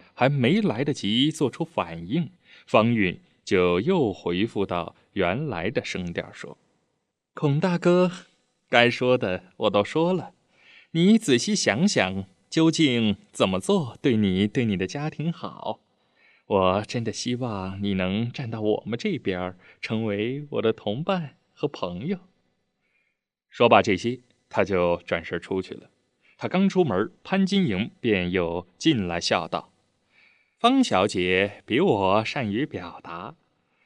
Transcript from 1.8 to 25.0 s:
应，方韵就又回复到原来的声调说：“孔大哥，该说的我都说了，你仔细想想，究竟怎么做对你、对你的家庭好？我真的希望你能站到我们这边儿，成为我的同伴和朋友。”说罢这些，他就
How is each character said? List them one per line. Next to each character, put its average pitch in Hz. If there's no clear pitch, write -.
应， 147
方 117
韵 101
就 90
又 143
回 90
复 104
到 87
原 95
来 95
的 123
声 90
调 85
说 -
：“孔 147
大 175
哥， 175
该 120
说 123
的 104
我 110
都 101
说 165
了， -
你 190
仔 135
细 147
想 117
想， 95
究 160
竟 120
怎 113
么 95
做 165
对 127
你、 98
对 127
你 104
的 92
家 147
庭 160
好？ -
我 98
真 120
的 110
希 123
望 101
你 101
能 95
站 120
到 110
我 107
们 113
这 185
边 95
儿， 90
成 113
为 117
我 -
的 110
同 113
伴 175
和 -
朋 95
友。” 190
说 117
罢 107
这 101
些， 120
他 107
就 87